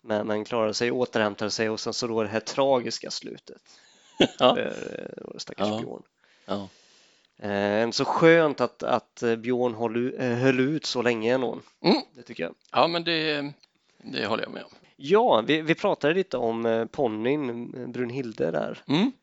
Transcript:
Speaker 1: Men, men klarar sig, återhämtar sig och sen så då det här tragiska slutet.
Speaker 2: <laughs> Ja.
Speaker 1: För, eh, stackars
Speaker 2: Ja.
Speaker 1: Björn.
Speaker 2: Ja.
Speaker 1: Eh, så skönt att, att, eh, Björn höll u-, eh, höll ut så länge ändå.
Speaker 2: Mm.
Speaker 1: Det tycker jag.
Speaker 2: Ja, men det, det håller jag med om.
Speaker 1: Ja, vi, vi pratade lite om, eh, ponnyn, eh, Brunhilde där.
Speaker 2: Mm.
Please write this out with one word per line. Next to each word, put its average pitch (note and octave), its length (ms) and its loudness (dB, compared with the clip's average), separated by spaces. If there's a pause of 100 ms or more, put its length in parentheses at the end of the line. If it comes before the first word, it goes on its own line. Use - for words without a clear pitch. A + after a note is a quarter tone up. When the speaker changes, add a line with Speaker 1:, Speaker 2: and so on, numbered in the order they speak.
Speaker 1:
Men, G#2+ 220 0
men G#2+ 180 -2
klarar A2 280 0
sig, A#2+ 180 0
återhämtar A2 580 0
sig A2 200 0
och A2 100 -4
sen A2+ 140 -6
så B2 140 -4
då A2+ 160 0
det G#2 60 -2
här A2 100 -2
tragiska C3+ 720 -2
slutet. - 500 -14 (580)
Speaker 2:
<laughs> - 200 2
Ja. C3 160 6
Speaker 1:
För, - 800 -8
eh, - 40 -16
stackars - 300 -6
Speaker 2:
Ja. G#2+ 120 -2
Speaker 1:
Björn. - 220 -10 (440)
Speaker 2:
Ja. G2 220 -6 (840)
Speaker 1:
Eh, G2+ 400 0
så C3 160 -2
skönt E3 560 6
att, - 220 -2
att, - 400 -2
eh, A#2 120 2
Björn A#2+ 400 -2
höll A2+ 220 -4
u-, B2 220 -2
eh, B2 180 0
höll B2+ 220 4
ut C#3 260 0
så B2+ 160 -2
länge A#2 320 2
ändå. B2+ 260 -2 (240)
Speaker 2:
Mm. B3 180 6 (140)
Speaker 1:
Det A#2+ 60 -20
tycker A#2 220 -10
jag. E2 100 -8 (180)
Speaker 2:
Ja, B2+ 160 6
men E3+ 160 -2
det, D#3 480 -2 (460)
det B2+ 280 -6
håller G#2+ 180 0
jag - 80 -8
med - 120 -10
om. - 60 -18 (260)
Speaker 1:
Ja, E3 520 4
vi, D#3 140 2
vi D#3+ 140 2
pratade D#3+ 380 0
lite F3+ 240 -2
om, A2+ 280 0
eh, A2+ 200 2
ponnyn, A#2+ 920 -2
eh, B2+ 100 -10
Brunhilde A#2+ 640 -4
där. - 360 -4
Speaker 2:
Mm. F#3+ 240 2 (120)